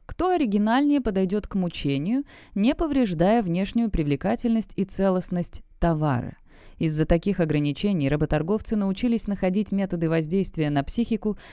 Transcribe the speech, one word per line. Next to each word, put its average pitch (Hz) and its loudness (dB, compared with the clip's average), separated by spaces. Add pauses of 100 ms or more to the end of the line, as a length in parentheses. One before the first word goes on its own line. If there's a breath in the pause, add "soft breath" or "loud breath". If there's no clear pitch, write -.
кто - -2
оригинальнее 269 2
подойдет 190 -2
к - -6
мучению, 175 -2 (300 loud breath)
не 233 2
повреждая 233 2
внешнюю 196 0
привлекательность 196 0
и 202 0
целостность 185 -2 (160)
товара. 156 0 (400 soft breath)
Из-за 156 0
таких 180 2
ограничений 151 0
работорговцы 156 0
научились 208 -2
находить 196 -2
методы 190 -2
воздействия 160 0
на 143 0
психику, 214 -2 (140 loud breath)